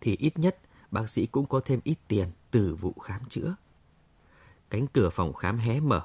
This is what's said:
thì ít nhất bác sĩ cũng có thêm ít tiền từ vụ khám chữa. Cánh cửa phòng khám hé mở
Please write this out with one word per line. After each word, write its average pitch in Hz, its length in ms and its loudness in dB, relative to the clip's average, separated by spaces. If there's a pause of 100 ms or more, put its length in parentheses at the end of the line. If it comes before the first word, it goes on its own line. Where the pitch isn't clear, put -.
thì 104 160 0
ít 156 220 0
nhất 170 200 2 (320)
bác 113 180 -4
sĩ - 180 0
cũng 139 200 -2
có 131 180 0
thêm 131 200 0
ít 160 140 -2 (100)
tiền 95 220 0 (200)
từ 98 240 4
vụ 90 180 -4
khám 104 360 -10
chữa. - 280 -4 (1120)
Cánh 120 160 -2
cửa 107 220 4
phòng 82 240 0
khám 104 260 -2
hé 117 220 0
mở 123 240 2